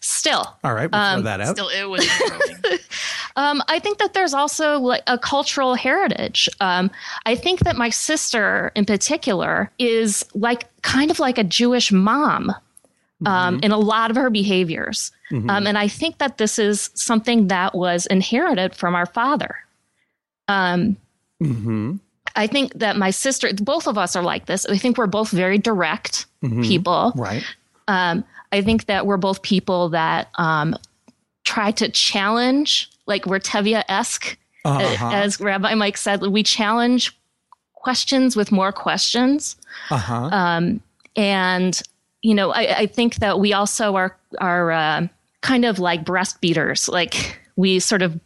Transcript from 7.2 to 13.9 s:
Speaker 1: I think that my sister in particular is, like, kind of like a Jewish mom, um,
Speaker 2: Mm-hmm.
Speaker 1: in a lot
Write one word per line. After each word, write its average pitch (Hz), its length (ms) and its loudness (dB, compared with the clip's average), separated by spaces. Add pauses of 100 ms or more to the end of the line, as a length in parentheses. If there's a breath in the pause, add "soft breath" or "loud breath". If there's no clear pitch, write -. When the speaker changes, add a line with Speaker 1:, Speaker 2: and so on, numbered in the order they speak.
Speaker 1:
I 226 100 0
think 359 260 0
that 339 160 0
my 240 120 0
sister 214 840 -2
in 208 100 2
particular 196 960 0
is, 226 440 0 (120)
like, 233 320 -2 (160)
kind 285 280 2
of 330 80 0
like 254 200 2
a 220 60 2
Jewish 240 460 2
mom, 208 600 4
um, - 1040 -4
Speaker 2:
Mm-hmm. 147 80 -2
Speaker 1:
in 208 80 4
a 214 60 2
lot 220 320 2